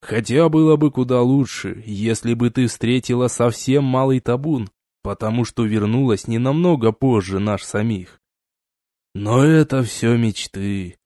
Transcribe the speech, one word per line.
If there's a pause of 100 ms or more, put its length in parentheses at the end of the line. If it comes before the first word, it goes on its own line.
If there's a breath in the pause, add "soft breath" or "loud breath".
Хотя
было
бы
куда
лучше,
если
бы
ты
встретила
совсем
малый
табун, (340)
потому
что
вернулась
не
намного
позже
наш
самих. (920)
Но
это
все
мечты.